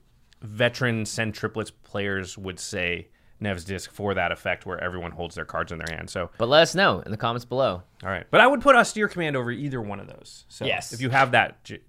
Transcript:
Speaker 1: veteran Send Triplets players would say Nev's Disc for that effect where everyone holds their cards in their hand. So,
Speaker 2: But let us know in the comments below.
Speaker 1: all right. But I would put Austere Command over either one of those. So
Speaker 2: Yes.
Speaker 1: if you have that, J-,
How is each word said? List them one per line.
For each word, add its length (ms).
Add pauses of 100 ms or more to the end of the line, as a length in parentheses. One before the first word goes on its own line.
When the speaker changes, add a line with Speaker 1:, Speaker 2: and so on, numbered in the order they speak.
(400)
Speaker 1:
veteran 640
Send 300
Triplets 360
players 680
would 200
say 500 (320)
Nev's 240
Disc 260
for 240
that 180
effect 340
where 160
everyone 280
holds 240
their 100
cards 280
in 60
their 180
hand. 120
So, 300
Speaker 2:
But 100
let 140
us 120
know 260
in 100
the 60
comments 280
below. 380 (200)
Speaker 1:
all 60
right. 220
But 100
I 60
would 140
put 160
Austere 320
Command 280
over 140
either 320
one 180
of 60
those. 420
So 160
Speaker 2:
Yes. 280
Speaker 1:
if 80
you 100
have 220
that, 320
J-, 240